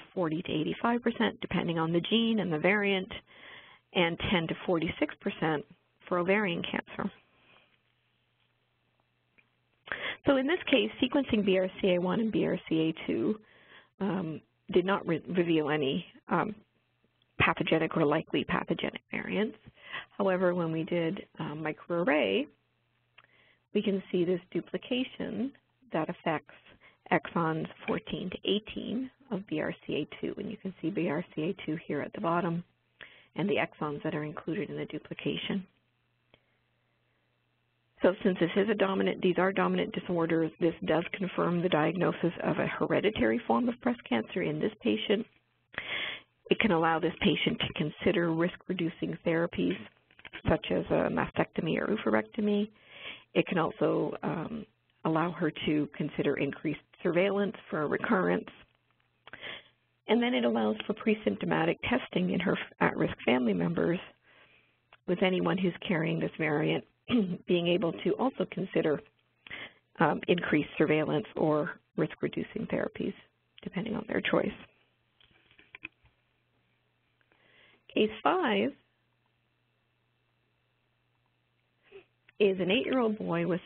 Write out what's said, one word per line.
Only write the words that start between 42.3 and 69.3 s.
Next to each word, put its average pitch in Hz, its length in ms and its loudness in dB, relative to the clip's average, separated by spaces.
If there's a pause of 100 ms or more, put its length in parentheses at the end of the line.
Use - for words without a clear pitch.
of 160 140 0
a 143 80 0
hereditary 214 800 0
form 233 240 2
of 240 120 -6
breast 240 180 0 (100)
cancer 220 320 -2
in 156 180 -2
this 151 120 0 (100)
patient. 208 420 0 (1300)
It 196 100 4
can 214 120 4
allow 165 280 4
this 165 220 0
patient - 380 2
to - 160 -4
consider 170 580 0
risk-reducing 170 880 -4
therapies 175 540 0 (720)
such 165 220 2
as 180 180 0
a 160 220 4
mastectomy - 680 0
or - 160 0
oophorectomy. 214 760 0 (640)
It - 100 4
can 175 140 0
also, 160 640 0
um, 156 420 -6 (400)
allow 165 260 2
her 160 200 0 (160)
to 151 280 2
consider 151 420 0
increased 147 440 -4 (220)
surveillance 196 520 2 (140)
for 156 180 -2
recurrence. 180 640 0 (1600)
And 240 160 4
then 247 100 2
it 247 100 0
allows 220 320 2 (120)
for 208 60 -2
pre-symptomatic 185 920 0
testing 185 480 0
in 190 80 0
her 185 140 0
f-, - 260 -6
at-risk - 360 2 (100)
family 240 280 2
members, 170 460 2 (1080)
with 180 140 0
anyone 180 380 2
who's 185 160 0 (120)
carrying 165 320 0
this 156 200 -2
variant 156 440 0 (260)
<clears throat> 196 380 0
being 175 200 2
able 170 240 2
to - 200 -2
also - 400 -2
consider, 160 500 0 (1000)